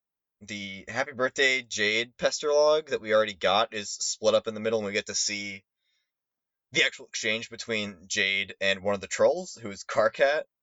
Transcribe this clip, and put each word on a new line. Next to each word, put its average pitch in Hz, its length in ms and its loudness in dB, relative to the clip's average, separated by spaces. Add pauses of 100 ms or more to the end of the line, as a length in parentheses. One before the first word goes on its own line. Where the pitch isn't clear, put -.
(420)
the 98 460 -10
happy 135 240 -4
birthday 131 500 2
Jade 110 540 0
Pesterlog 151 720 2
that 127 120 -2
we 107 140 -2
already 107 200 4
got 101 400 2
is 104 160 -8
split - 440 0
up 107 120 2
in 110 80 -6
the 107 60 -8
middle, 110 180 0
and 107 80 -4
we 98 60 -4
get 104 140 -2
to 101 100 -10
see 101 480 -4 (1080)
the 131 120 2
actual 131 220 -4
exchange 113 440 -4
between 104 460 -6 (100)
Jade 98 540 -2
and 98 240 0
one 101 100 2
of 98 60 -4
the 98 80 -10
trolls, 156 520 2
who 110 100 -10
is 98 140 -12
Karkat, 139 580 2 (200)